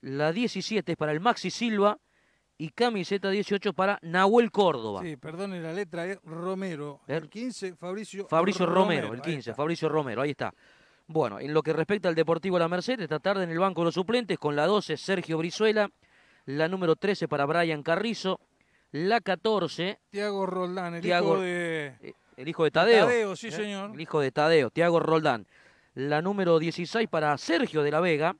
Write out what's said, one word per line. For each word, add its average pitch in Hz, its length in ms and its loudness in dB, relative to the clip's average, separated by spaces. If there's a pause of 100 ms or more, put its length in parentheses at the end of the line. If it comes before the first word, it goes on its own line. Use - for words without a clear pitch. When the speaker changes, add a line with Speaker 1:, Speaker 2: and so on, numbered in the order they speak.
Speaker 1:
la 139 280 -2
diecisiete 196 640 -4
es 156 60 -4
para 151 140 -2
el 151 60 -2
Maxi 185 320 -2
Silva 208 480 0 (600)
y 156 100 -8
camiseta 196 600 -2
dieciocho 202 420 -2
para 190 300 0
Nahuel 196 480 4
Córdoba. 131 520 2
Speaker 2:
Sí, 160 140 -8
perdone 175 460 -10
la 160 100 -8
letra, 170 340 -6
es 190 160 -8
Romero. 165 880 -8
Speaker 1:
¿Eh? 139 80 -4
Speaker 2:
El 156 140 -8
quince, 208 440 -8
Fabricio 190 540 -10
Speaker 1:
Fabricio 175 380 2
Romero, 170 420 4
Speaker 2:
Romero, 110 60 -6
Speaker 1:
el 123 60 -10
Speaker 2:
ahí 160 140 -4
Speaker 1:
quince, 120 180 -8
Speaker 2:
está. - 20 -6
Speaker 1:
Fabricio 160 340 -2
Romero, 139 320 -2
ahí 143 120 -2
está. 110 200 -6 (540)
Bueno, 127 340 0
en 143 140 -6
lo 156 80 4
que 156 100 0
respecta 175 380 0
al 165 40 0
Deportivo 165 440 2
La 165 100 2
Merced, 185 320 -2
esta 156 200 -4
tarde 196 240 0
en 170 60 -6
el 165 80 -4
banco 180 220 0
de 170 60 4
los 165 80 0
suplentes, 190 440 -2
con 147 160 -2
la 147 120 2
doce 180 320 0
Sergio 170 400 -2
Brizuela, 214 520 0 (540)
la 147 240 0
número 180 280 2
trece 190 300 -2
para 143 200 0
Brian 160 360 0
Carrizo, 185 560 -2 (540)
la 190 300 0
catorce. 185 760 -2 (100)
Speaker 2:
Tiago 202 340 -4
Roldán, 180 520 -4
el 170 40 -8
Speaker 1:
Tiago, 175 360 2
Speaker 2:
hijo - 40 0
de 170 600 -4
Speaker 1:
eh, - 100 -16 (240)
el 131 120 -10
hijo 165 160 0
de 147 60 4
Tadeo. 190 360 6
Speaker 2:
Tadeo, 123 280 0
sí, 226 140 -12
Speaker 1:
¿Eh? - 40 -10
Speaker 2:
señor. 202 420 -8
Speaker 1:
El 139 80 -12
hijo 160 180 0
de 135 100 2
Tadeo, 151 400 4
Tiago 170 300 4
Roldán. 151 460 2 (480)
La 147 280 0
número 180 380 4
dieciséis 170 480 -2
para 151 280 2
Sergio 240 460 0
de 147 80 2
la 147 80 2
Vega 165 420 2